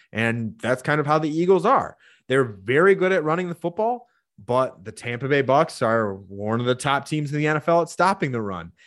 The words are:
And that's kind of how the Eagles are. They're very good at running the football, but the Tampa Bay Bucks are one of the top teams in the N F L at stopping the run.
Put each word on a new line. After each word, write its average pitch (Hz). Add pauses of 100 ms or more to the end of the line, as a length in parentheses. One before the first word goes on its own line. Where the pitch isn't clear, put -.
(120)
And 113
that's 123
kind 147
of 139
how 151
the 156
Eagles 175
are. 214 (320)
They're 131
very 123
good 180
at 180
running 170
the 170
football, 220 (320)
but 120
the 110
Tampa 120
Bay 139
Bucks 135
are 110
one 101
of 123
the 123
top 139
teams 151
in 151
the 151
N 156
F 147
L 170
at 165
stopping 185
the 120
run. 90 (160)